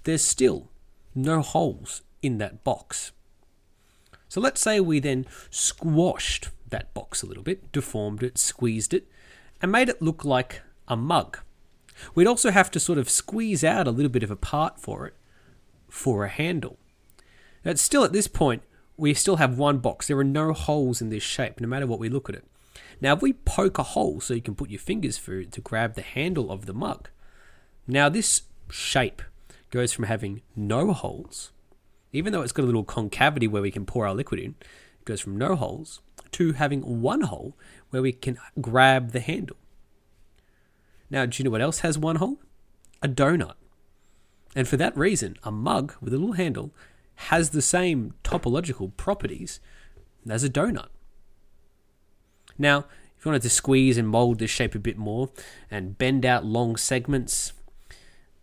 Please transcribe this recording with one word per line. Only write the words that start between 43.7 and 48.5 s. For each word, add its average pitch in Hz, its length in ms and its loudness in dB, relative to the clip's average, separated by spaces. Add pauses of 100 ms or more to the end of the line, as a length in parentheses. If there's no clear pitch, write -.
And 127 100 0
for 139 120 0
that - 180 0
reason, 139 460 0
a 110 80 -8
mug 107 500 -2
with 120 140 -4
a - 20 0
little 190 200 -2
handle 147 360 -2 (440)
has 165 340 2
the 151 100 0
same 170 540 0 (100)
topological 131 720 -2